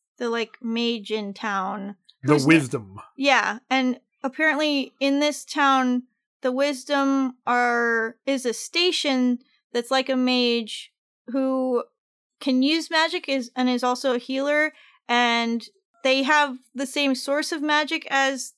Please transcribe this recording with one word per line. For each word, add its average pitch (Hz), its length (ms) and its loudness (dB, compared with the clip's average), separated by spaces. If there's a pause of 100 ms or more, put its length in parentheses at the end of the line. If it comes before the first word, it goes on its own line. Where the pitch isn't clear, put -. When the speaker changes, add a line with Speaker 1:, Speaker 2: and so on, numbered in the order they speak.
(180)
Speaker 1:
the, 240 100 -4
like, 226 320 -4
mage 233 520 -2
in 208 200 -4
town. 196 640 -6 (300)
Speaker 2:
The 143 80 2
Speaker 1:
Who's 143 120 4
na- 139 40 4
Speaker 2:
wisdom. 123 520 0 (160)
Speaker 1:
Yeah, 240 440 2 (100)
and 254 300 0 (240)
apparently 294 720 0
in 277 220 2
this 294 240 -2
town, 262 580 2 (400)
the 254 80 0
wisdom 269 840 0 (100)
are, 240 680 0 (100)
is 269 180 -2
a 233 80 0
station 262 840 0 (340)
that's 240 200 -4
like 262 160 2
a 262 80 0
mage 247 760 0 (360)
who 262 560 0 (560)
can 262 240 2
use 311 260 0
magic 320 380 0
is, 269 260 -2
and 254 160 0
is 247 140 0
also 247 320 0
a - 20 -4
healer, 285 540 0 (360)
and 233 600 0 (340)
they 269 200 2
have 285 360 2 (160)
the 262 100 -4
same 277 300 0
source 285 360 -2
of 311 120 -4
magic 302 480 0
as 269 480 0